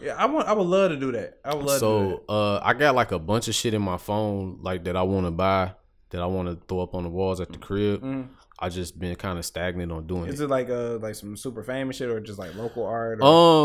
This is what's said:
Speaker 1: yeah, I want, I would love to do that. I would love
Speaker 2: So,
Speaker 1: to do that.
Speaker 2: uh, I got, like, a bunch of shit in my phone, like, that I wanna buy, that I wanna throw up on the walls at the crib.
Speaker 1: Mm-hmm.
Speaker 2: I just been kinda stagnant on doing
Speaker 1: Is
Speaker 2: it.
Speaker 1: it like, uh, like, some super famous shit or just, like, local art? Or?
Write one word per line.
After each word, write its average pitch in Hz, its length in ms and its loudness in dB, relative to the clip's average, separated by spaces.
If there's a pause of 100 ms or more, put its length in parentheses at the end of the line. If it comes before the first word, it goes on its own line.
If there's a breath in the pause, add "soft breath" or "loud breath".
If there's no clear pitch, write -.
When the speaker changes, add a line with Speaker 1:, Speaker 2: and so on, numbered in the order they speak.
Speaker 1:
yeah, 131 140 -8
I 190 100 0
want, 294 220 0
I 214 60 2
would 196 140 2
love 185 240 4
to 147 60 -2
do 131 160 -2
that. 101 300 -8
I 143 100 -4
would 143 120 -4
love 139 140 4
Speaker 2:
So, 107 200 4
Speaker 1:
to 98 60 2
do 90 220 -4
that. 101 60 -4
Speaker 2:
uh, 104 300 2
I 113 100 4
got, 135 220 4
like, 117 160 4
a 87 80 -2
bunch 104 280 0
of 113 80 -2
shit 113 180 0
in 107 80 2
my 90 160 0
phone, 101 640 -4
like, 92 240 -4
that 90 100 -2
I 92 60 2
wanna 92 300 2
buy, 92 420 2 (380)
that 90 100 -6
I 87 60 -2
wanna 90 280 -4 (120)
throw 92 140 -2
up 90 140 -6
on 90 80 -4
the 85 60 -4
walls 92 320 -2
at 85 100 -8
the - 80 -16
crib. 101 440 -2
Speaker 1:
Mm-hmm. 135 300 -8 (260 loud breath)
Speaker 2:
I 92 100 -4
just 87 300 -8
been 87 160 -6
kinda 90 260 -6
stagnant 87 500 -6
on 80 140 -8
doing 87 240 -6
Speaker 1:
Is 139 100 -8
Speaker 2:
it. 151 60 -2
Speaker 1:
it 139 40 -4
like, 131 200 -2
uh, 120 300 -4
like, 107 160 -8
some 104 200 -14
super 113 280 -12
famous 131 340 -6
shit 127 120 -6
or 113 120 -2
just, 107 180 -12
like, 90 160 -12
local 113 300 -6
art? 113 360 -4
Or? 135 40 8 (400)